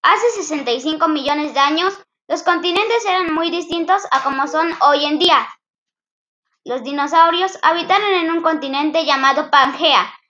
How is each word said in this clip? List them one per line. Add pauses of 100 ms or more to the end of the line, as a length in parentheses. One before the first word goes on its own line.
Hace
sesenta
y
cinco
millones
de
años, (300)
los
continentes
eran
muy
distintos
a
como
son (120)
hoy
en
día. (1120)
Los
dinosaurios
habitaron
en
un
continente
llamado
Pangea. (180)